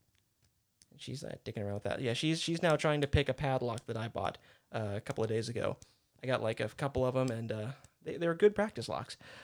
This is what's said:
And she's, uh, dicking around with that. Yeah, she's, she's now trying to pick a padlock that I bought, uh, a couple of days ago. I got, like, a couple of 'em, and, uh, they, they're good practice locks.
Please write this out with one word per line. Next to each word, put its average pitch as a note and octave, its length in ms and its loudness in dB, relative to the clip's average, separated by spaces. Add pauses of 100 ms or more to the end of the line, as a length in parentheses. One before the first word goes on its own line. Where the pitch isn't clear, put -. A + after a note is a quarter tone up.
(920)
And - 80 -20
she's, C3 240 -8
uh, - 120 -8 (100)
dicking - 180 -6
around G2+ 120 -4
with G2+ 80 -6
that. - 180 -2
Yeah, A#2+ 120 0
she's, D#3+ 280 0
she's E3+ 220 0
now D#3+ 120 6
trying D3 260 2
to C#3 60 2
pick C#3 220 4
a B2+ 40 0
padlock C3 520 -2
that A#2 100 -6
I A2 120 -2
bought, - 320 -4 (320)
uh, G#2+ 240 -2
a G#2 60 -4
couple - 220 -2
of G#2+ 60 0
days A2+ 200 0
ago. A2+ 280 -2 (460)
I B2+ 40 -4
got, B2 140 2
like, A2+ 200 0
a A2 80 0
couple C3+ 360 0
of B2+ 100 0
'em, C3 140 2
and, A2+ 220 -4
uh, G#2+ 160 -4 (340)
they, - 160 -6
they're E3+ 160 0
good G#3 220 8
practice G3+ 340 -2
locks. D2 280 -6 (260)